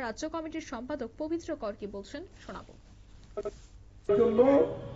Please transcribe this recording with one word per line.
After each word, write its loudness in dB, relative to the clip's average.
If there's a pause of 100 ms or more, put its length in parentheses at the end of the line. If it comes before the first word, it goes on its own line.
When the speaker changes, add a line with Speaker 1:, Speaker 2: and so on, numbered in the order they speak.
Speaker 1:
রাজ্য -8 (100)
কমিটির -8
সম্পাদক -8 (120)
পবিত্র -4 (120)
কর -4
কি -8
বলছেন -12 (220)
শোনাবো। -16 (1500)
Speaker 2:
জন্য 6 (560)